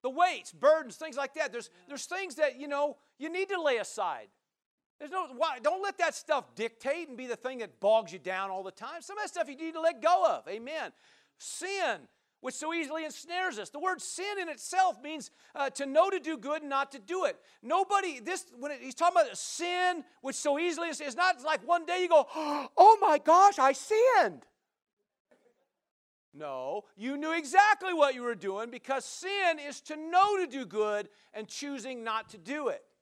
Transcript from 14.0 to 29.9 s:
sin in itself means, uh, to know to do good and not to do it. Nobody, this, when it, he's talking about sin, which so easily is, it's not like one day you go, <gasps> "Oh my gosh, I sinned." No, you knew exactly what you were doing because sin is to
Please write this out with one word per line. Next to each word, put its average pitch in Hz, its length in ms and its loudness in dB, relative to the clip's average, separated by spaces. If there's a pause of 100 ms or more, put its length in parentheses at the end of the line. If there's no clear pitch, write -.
sin 403 400 -8
in 339 80 -6
itself 320 540 -2
means, 294 280 -10 (240)
uh, 277 160 -4
to 277 160 -8
know 320 240 4
to 381 100 -2
do 311 160 -6
good 285 260 -6
and 285 80 -10
not 277 220 -2
to 277 60 -16
do 339 260 -6
it. 214 140 -2 (240)
Nobody, 370 580 0
this, 349 240 -6 (140)
when 285 140 -8
it, 254 80 -10
he's 254 140 -14
talking 349 260 4
about 226 160 0
sin, 359 680 -2 (160)
which 262 160 -8
so 294 220 0
easily 339 300 -2
is, 285 120 -8
it's 269 160 -8
not 349 260 2
like 294 240 -2
one 339 180 2
day 359 180 -2
you 349 60 -2
go, 311 220 8
<gasps> - 40 -14
"Oh 311 680 8
my 311 180 6
gosh, 381 400 8
I 269 140 6
sinned." 392 720 2 (1900)
No, 143 500 -8 (120)
you 254 200 -6
knew 311 160 -2
exactly 370 600 4
what 285 220 4
you 247 80 -8
were 240 140 -2
doing 202 340 -6
because 254 340 -6
sin 370 600 -2
is 285 160 -12
to 302 140 -12